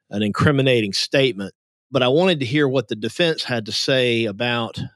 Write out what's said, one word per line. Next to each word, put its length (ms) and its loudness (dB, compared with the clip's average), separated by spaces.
an 140 -4
incriminating 680 2
statement. 600 0
But 100 0
I 60 2
wanted 320 4
to 60 -2
hear 220 0
what 200 0
the 80 -4
defense 480 -2
had 240 -4
to 40 -8
say 540 0
about 540 -4